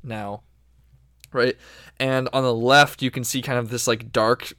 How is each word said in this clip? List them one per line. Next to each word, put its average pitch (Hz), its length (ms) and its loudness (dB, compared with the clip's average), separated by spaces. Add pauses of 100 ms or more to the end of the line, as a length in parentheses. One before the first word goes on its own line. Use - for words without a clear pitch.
now, 107 400 -10 (880)
right? 123 240 0 (420)
And 131 340 0
on 135 100 0
the 127 120 0
left, 131 480 4
you 127 80 -2
can 123 140 -6
see 127 180 -4
kind 127 160 -4
of 117 120 -6
this, 120 160 -4
like, 117 260 -2
dark 117 460 0